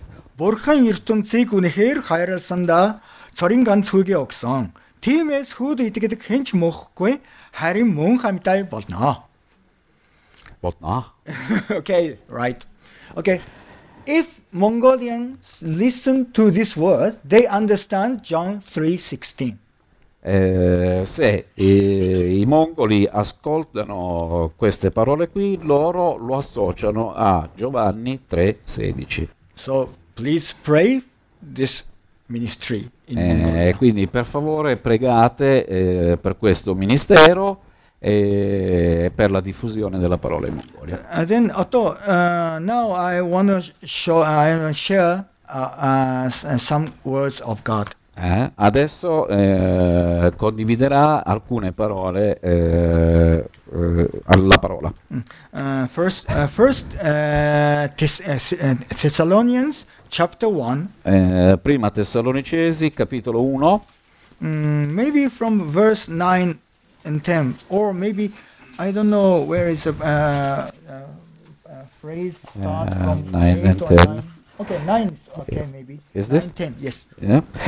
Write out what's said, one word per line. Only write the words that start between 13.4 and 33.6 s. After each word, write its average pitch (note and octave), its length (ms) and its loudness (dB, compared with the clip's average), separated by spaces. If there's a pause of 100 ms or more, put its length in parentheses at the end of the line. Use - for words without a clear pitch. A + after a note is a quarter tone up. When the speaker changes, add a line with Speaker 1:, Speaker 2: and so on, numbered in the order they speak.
Speaker 1:
If D#4+ 340 -2 (100)
Mongolians A#3+ 1120 0
listen B3 680 0
to A3 180 4
this G3+ 260 0
word, E3+ 500 2
they C#3+ 200 6
understand G#3 760 -2
John F3+ 380 -4
three E3+ 360 -4
sixteen. - 600 -8 (640)
Speaker 2:
Eh, F#2 840 2
se, G#2+ 480 0
eh, F#2+ 840 2
i G#2 60 2
mongoli B2 680 2
ascoltano G2 1500 -4
queste G2 340 0
parole C#3+ 400 0
qui, G3 320 -2
loro D#3+ 540 0
lo B2 200 -6
associano G#2+ 800 -4
a F#2 400 0
Giovanni A#2+ 720 -4
tre F#2 380 0
sedici. D#2+ 600 -6 (280)
Speaker 1:
So, C3 340 -4 (240)
please D3 480 -4
pray G3 420 4 (520)
this C3 300 -4 (420)
ministry A#2 640 -8 (180)
in - 120 -8
Speaker 2:
Eh, E2+ 160 2
Speaker 1:
Mongolia. E2 420 2